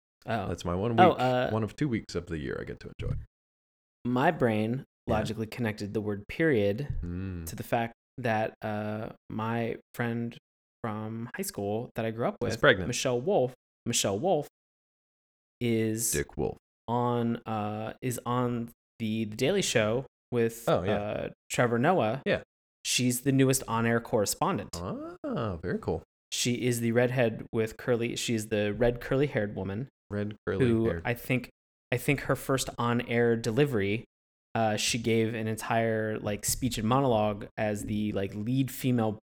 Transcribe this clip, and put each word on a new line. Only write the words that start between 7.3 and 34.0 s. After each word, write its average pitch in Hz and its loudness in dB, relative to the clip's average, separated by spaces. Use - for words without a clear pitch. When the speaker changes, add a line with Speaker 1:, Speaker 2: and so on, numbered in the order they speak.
Speaker 1:
to - -10
the - -8
fact 117 -2
that, 113 0
uh, 107 -4
my 113 -2
friend 117 -4
from 110 -6
high 131 -6
school 107 -4
that 113 -2
I 113 -2
grew 113 -4
up - -4
Speaker 2:
Is 107 -2
Speaker 1:
with, 110 -4
Speaker 2:
pregnant. 98 6
Speaker 1:
Michelle 123 0
Wolf, 143 2
Michelle 110 0
Wolf 151 0
is 113 2
Speaker 2:
Dick - -2
Wolf. 64 -2
Speaker 1:
on, 120 2
uh, 107 -4
is 123 -4
on 120 0
the, 110 0
the 107 -8
Daily 151 2
Show 117 2
with, 117 0
Speaker 2:
Oh, 127 4
yeah. 104 2
Speaker 1:
uh, 104 -4
Trevor 120 2
Noah. 139 2
Speaker 2:
Yeah. 190 0
Speaker 1:
She's 123 0
the 139 2
newest 131 4
on-air 113 2
correspondent. 117 0
Speaker 2:
Ah, 190 -6
very 190 -2
cool. 82 -2
Speaker 1:
She - 0
is 120 0
the 117 2
redhead 120 2
with 110 -2
curly, 120 0
she - -2
is 107 -2
the 104 2
red 120 2
curly-haired 123 0
woman 101 -6
Speaker 2:
Red 104 -4
curly 95 2
Speaker 1:
who 113 4
Speaker 2:
haired. 85 -2
Speaker 1:
I 120 0
think, - -2
I 123 0
think 139 0
her - 0
first - -2
on-air 120 2
delivery, 113 0